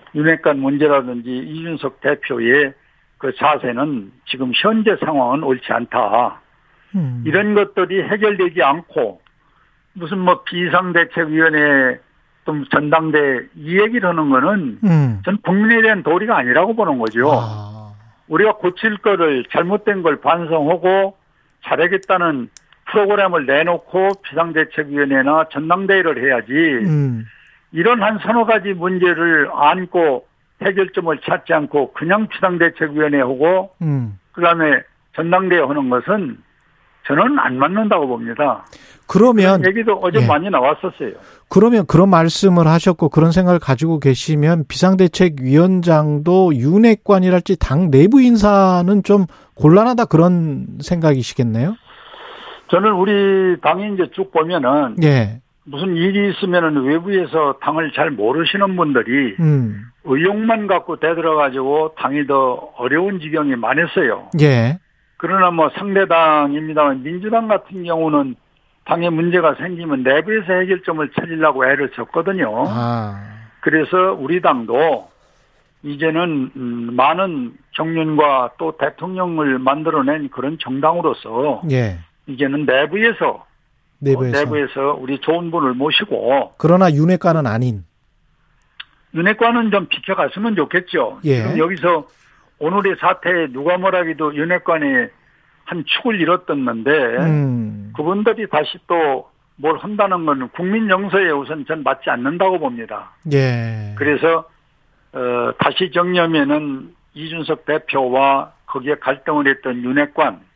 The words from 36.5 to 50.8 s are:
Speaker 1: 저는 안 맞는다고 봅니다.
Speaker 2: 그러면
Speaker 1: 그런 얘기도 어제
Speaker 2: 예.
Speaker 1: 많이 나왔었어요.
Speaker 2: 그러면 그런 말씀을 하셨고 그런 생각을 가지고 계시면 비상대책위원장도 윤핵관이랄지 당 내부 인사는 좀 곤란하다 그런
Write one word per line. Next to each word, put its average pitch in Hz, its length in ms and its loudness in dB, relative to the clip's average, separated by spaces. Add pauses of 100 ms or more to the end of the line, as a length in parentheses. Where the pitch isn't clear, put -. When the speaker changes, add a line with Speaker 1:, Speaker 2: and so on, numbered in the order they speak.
Speaker 1:
저는 226 320 0
안 127 200 -2
맞는다고 185 500 0
봅니다. 117 560 -4 (440)
Speaker 2:
그러면 196 520 4
Speaker 1:
그런 180 60 2 (100)
얘기도 226 160 0 (100)
어제 180 180 2
Speaker 2:
예. 120 60 4
Speaker 1:
많이 156 240 2
나왔었어요. 147 600 -2 (360)
Speaker 2:
그러면 214 380 4
그런 185 240 6
말씀을 170 560 4
하셨고 165 440 2
그런 165 200 4
생각을 180 300 4
가지고 156 400 0
계시면 147 640 2
비상대책위원장도 170 1900 2
윤핵관이랄지 185 1040 4
당 160 300 0
내부 185 300 8
인사는 202 840 4
좀 202 220 4 (280)
곤란하다 226 520 4
그런 165 600 2 (140)